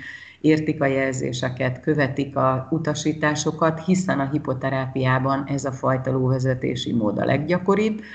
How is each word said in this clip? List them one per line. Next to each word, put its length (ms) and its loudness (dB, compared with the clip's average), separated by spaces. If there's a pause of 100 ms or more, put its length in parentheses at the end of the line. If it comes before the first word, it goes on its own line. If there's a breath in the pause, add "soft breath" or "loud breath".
(420 loud breath)
értik 400 2
a 40 4
jelzéseket, 920 -2
követik 560 0
a 360 2
utasításokat, 1120 0
hiszen 340 2
a 120 -2
hipoterápiában 1160 0
ez 180 -2
a 60 -2
fajta 400 0
lóvezetési 840 0
mód 240 2
a 80 0
leggyakoribb. 760 2 (140 loud breath)